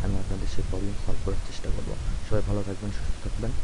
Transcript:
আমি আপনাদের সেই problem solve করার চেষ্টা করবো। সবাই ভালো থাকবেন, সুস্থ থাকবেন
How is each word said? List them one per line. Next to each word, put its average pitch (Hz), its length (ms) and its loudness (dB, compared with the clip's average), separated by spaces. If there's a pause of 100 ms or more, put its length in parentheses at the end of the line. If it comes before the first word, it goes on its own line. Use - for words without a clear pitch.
আমি 98 180 0
আপনাদের 95 320 0
সেই 104 160 6
problem 98 240 0 (120)
solve - 180 6
করার - 240 0
চেষ্টা - 280 -4
করবো। - 180 -2 (340)
সবাই 104 200 4
ভালো 104 200 0
থাকবেন, 101 220 -6
সুস্থ - 240 0 (100)
থাকবেন 113 260 -2 (140)